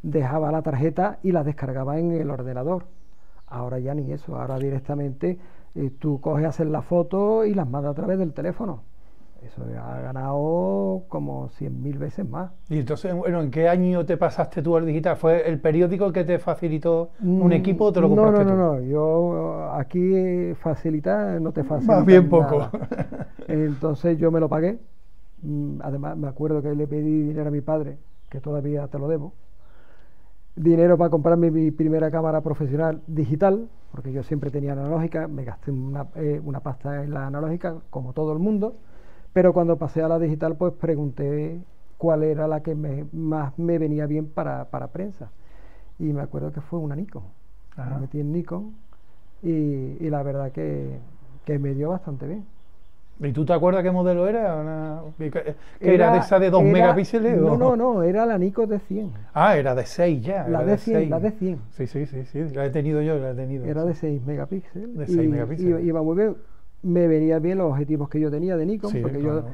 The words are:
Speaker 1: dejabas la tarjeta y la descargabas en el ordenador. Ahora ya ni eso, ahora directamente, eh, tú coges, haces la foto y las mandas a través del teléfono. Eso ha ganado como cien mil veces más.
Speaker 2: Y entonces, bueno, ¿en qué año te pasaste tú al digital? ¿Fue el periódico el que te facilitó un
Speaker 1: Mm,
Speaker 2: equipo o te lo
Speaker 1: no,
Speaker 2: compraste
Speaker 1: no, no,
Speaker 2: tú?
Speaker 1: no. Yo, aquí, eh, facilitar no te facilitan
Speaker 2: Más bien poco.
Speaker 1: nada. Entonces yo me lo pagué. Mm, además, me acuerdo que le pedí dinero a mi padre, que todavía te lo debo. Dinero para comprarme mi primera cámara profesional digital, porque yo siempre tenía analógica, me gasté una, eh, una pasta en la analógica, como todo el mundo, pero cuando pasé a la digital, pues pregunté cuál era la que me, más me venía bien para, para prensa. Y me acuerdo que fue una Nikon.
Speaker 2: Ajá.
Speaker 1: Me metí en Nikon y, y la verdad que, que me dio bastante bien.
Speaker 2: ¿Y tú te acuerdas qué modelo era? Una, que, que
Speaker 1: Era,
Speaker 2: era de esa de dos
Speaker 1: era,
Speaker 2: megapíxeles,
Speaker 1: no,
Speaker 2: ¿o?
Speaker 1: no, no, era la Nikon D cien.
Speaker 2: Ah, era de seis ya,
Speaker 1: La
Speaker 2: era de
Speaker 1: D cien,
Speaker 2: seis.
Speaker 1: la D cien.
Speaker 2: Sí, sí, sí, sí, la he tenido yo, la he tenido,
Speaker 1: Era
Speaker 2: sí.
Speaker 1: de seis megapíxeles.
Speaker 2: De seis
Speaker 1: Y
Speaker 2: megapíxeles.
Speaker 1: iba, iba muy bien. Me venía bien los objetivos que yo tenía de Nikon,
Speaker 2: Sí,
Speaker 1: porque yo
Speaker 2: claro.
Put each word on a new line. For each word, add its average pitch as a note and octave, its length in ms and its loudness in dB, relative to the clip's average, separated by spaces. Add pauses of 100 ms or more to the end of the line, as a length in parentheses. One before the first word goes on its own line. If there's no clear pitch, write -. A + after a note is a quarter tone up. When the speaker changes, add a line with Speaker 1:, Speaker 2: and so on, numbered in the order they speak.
Speaker 1:
dejabas D3+ 520 -2
la D#3+ 80 -2
tarjeta D#3+ 600 -2
y F#3 120 0
la D#3+ 100 2
descargabas C#3 560 -4
en E3+ 140 0
el D3+ 180 -2
ordenador. C3 540 -4 (640)
Ahora B2 320 -6
ya C3 140 -4
ni C#3+ 200 -4
eso, D3 260 -8
ahora B2+ 180 -4
directamente, C#3 800 -4 (380)
eh, C#3 240 -2
tú C#3+ 220 -2
coges, D3+ 240 0
haces D#3+ 220 0
la D3+ 140 -2
foto G3 640 2
y G#3 100 2
las E3+ 160 0
mandas C#3+ 220 -2
a C#3 40 -4
través F3+ 220 -2
del F3+ 140 0
teléfono. D#3+ 520 -6 (580)
Eso A#2+ 220 -10 (200)
ha B2 180 -8
ganado E3 1040 -2
como C#3 420 -6
cien B2+ 320 -8
mil C#3 160 -4
veces D3 320 -6
más. F3 220 -8 (180)
Speaker 2:
Y D#3 80 -2
entonces, D3+ 380 -2
bueno, F3 260 0
¿en D3 80 0
qué D#3+ 180 2
año F3+ 380 4
te F3 100 2
pasaste E3 460 0
tú E3 160 4
al E3 80 2
digital? D#3+ 300 0
¿Fue E3 340 4
el D#3 100 0
periódico F3 460 4
el F#3 80 0
que F3+ 100 2
te E3+ 140 2
facilitó E3 720 0 (140)
un F3+ 240 6
Speaker 1:
Mm, E3+ 60 8
Speaker 2:
equipo F#3 320 4
o G#3 60 6
te F#3 100 4
lo F#3+ 60 8
Speaker 1:
no, G3+ 100 8
Speaker 2:
compraste G#3 280 8
Speaker 1:
no, F#3+ 100 6
no, E3+ 220 4
Speaker 2:
tú? B2+ 60 -2
Speaker 1:
no. B2+ 40 -4
Yo, D#3+ 840 2
aquí, F3+ 400 0
eh, F3+ 460 0
facilitar E3 840 0
no D#3+ 100 -2
te D3+ 120 -2
facilitan D3+ 340 4
Speaker 2:
Más - 80 6
bien F3+ 240 10
poco. D3 300 6
Speaker 1:
nada. - 680 -6 (200)
Entonces D3+ 720 0
yo E3 100 4
me E3 100 2
lo D#3 80 2
pagué. E3+ 300 0 (640)
Mm, D3 400 -4
además, C#3+ 360 -6
me D3 100 -4
acuerdo D3+ 340 0
que D3 140 -2
le D3 100 0
pedí D3+ 380 2
dinero D3+ 240 -2
a D3 40 -2
mi D3 100 0
padre, C#3+ 360 -2 (320)
que C#3 120 -8
todavía D3 480 -4
te C#3+ 100 -6
lo C#3 80 -4
debo. D#3 260 -4 (1200)
Dinero E3+ 440 6
para E3+ 100 4
comprarme E3+ 400 4
mi D#3 220 2
primera D#3 400 2
cámara D#3 300 0
profesional D#3 680 -2
digital, D#3+ 600 2 (220)
porque C3 200 -8
yo C3+ 100 -4
siempre C#3 300 -4
tenía C#3 220 -4
analógica, D#3+ 540 -2
me C3+ 180 -8
gasté A2+ 260 -8
una, C3+ 340 -4 (100)
eh, D3+ 280 -2
una C#3 160 -6
pasta C#3+ 440 -6
en D3 100 -6
la C3+ 120 -4
analógica, D#3 520 -4 (120)
como C3 240 -8
todo D#3 200 0
el D#3 60 -2
mundo, G#3 360 0 (580)
pero F3+ 200 8
cuando E3+ 240 4
pasé D#3+ 240 -2
a D#3+ 80 2
la E3 100 2
digital, D#3+ 380 0
pues F3+ 160 0
pregunté D3+ 880 -2 (360)
cuál D#3 260 4
era D#3 260 2
la D3+ 120 -2
que D#3 140 -4
me, D3+ 380 -4
más D#3 440 -2
me E3+ 220 2
venía D3+ 260 0
bien D3+ 220 -2
para, C#3 380 -4
para B2+ 220 -8
prensa. F3 440 -10 (680)
Y D#3 120 0
me C#3+ 100 -2
acuerdo C#3+ 300 -6
que D3+ 80 -8
fue E3+ 200 -6
una D3 180 -4
Nikon. E3 260 -8 (540)
Speaker 2:
Ajá. B2+ 180 -8
Speaker 1:
Me C3 60 -4
metí C3+ 180 -6
en D3 140 -2
Nikon F3 400 -6 (680)
y, F3 80 -2
y D3 600 -2
la D3 120 0
verdad C#3 300 -4
que, C#3+ 480 -6 (460)
que D3 140 0
me C#3 140 0
dio D3 180 -2
bastante C#3+ 360 -6
bien. G3 160 -8 (800)
Speaker 2:
¿Y C#3+ 120 -2
tú D3+ 120 0
te F3 80 4
acuerdas F3+ 300 4
qué F#3 80 2
modelo F3+ 360 4
era? G#3+ 280 0
Una, D#3 460 -6 (160)
que, D#3 120 -4
que D3+ 260 -4 (240)
Speaker 1:
Era, F3+ 140 6
Speaker 2:
era - 200 8
de - 60 6
esa F#3+ 200 6
de F#3 100 6
dos F3 140 8
Speaker 1:
era, D3+ 100 8
Speaker 2:
megapíxeles, A3+ 680 6
Speaker 1:
no, - 140 6
Speaker 2:
¿o? A#3+ 40 4
Speaker 1:
no, B3+ 200 4
no, A#3 260 2
era G3 220 4
la A3+ 120 2
Nikon G3 300 2
D G#3 120 0
cien. G3 320 -6 (220)
Speaker 2:
Ah, F3+ 220 6
era C3+ 200 2
de B2+ 100 0
seis E3+ 400 2
ya, F#3+ 220 -2
Speaker 1:
La - 20 -4
Speaker 2:
era E3 160 0
de F#3+ 60 4
Speaker 1:
D G#3 80 4
cien, A3+ 180 2
Speaker 2:
seis. D#3+ 120 2
Speaker 1:
la D#3+ 100 0
D G#3 120 0
cien. F#3 280 -4 (100)
Speaker 2:
Sí, C3 180 -6
sí, C#3+ 200 -4
sí, C3 180 -8
sí, D3+ 240 -6
la C#3 160 -2
he C#3 60 0
tenido D3+ 300 0
yo, D3+ 180 0
la C3 120 -4
he B2 40 -4
tenido, C3 280 -4
Speaker 1:
Era D3+ 200 -2
Speaker 2:
sí. F3 40 0
Speaker 1:
de E3 80 0
seis D3 300 -2
megapíxeles. F3 720 -6
Speaker 2:
De D3+ 80 -4
seis E3+ 180 2
Speaker 1:
Y D#3 40 4
Speaker 2:
megapíxeles. D#3+ 420 0
Speaker 1:
iba, E3 120 2
iba E3 200 0
muy D#3+ 160 2
bien. G#3 180 2 (460)
Me F3 260 4
venía D#3+ 300 4
bien F3+ 220 0
los F3 120 2
objetivos C#3+ 380 -2
que D3+ 100 -2
yo D3+ 120 2
tenía E3+ 260 -2
de D#3 80 0
Nikon, G#3 240 -2
Speaker 2:
Sí, E3 120 -2
Speaker 1:
porque C#3 200 -2
yo D3+ 200 0
Speaker 2:
claro. A#2 120 -8